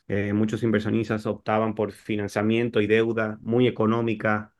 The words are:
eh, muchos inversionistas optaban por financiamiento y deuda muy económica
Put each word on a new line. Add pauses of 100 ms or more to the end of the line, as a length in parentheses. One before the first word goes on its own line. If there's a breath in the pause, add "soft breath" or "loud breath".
eh,
muchos
inversionistas
optaban
por
financiamiento
y
deuda
muy
económica